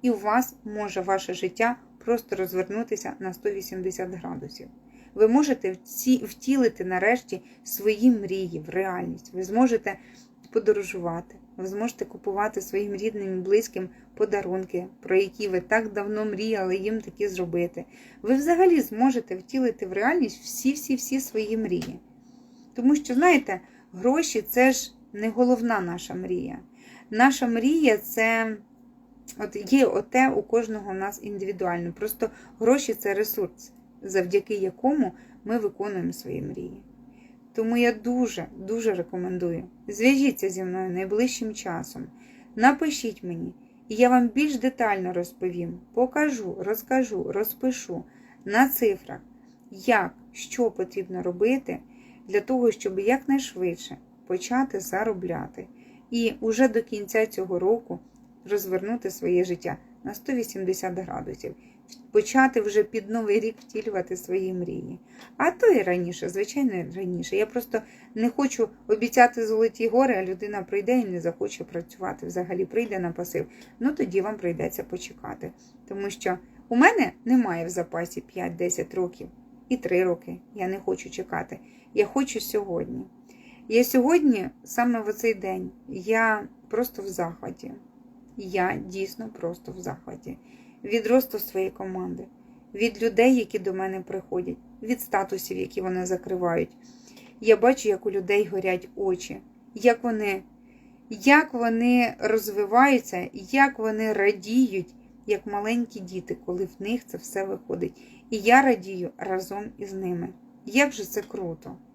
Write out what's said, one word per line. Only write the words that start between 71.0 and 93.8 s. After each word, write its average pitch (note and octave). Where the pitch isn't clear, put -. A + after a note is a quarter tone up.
не F3+
захоче F3+
працювати, F#3
взагалі F3+
прийде G#3
на F3
пасив. -
Ну, C4
тоді F#3+
вам G#3+
прийдеться E3
почекати. -
Тому -
що -
у A#3
мене D4+
немає G#3
в F3
запасі E3+
п'ять-десять F3
років F3+
і B3+
три F3+
роки. F3
Я F#3+
не F#3+
хочу F#3
чекати. -
Я G#3
хочу C4
сьогодні. -
Я A#3
сьогодні, C4
саме A#3+
в G#3
оцей A3
день, F#3
я G#3+
просто A#3
в G3
захваті. -
Я F#3
дійсно G3
просто -
в F#3
захваті. -
Від G#3+
росту B3
своєї F#3+
команди, F#3
від A3+
людей, A#3
які G#3+
до F#3
мене F#3+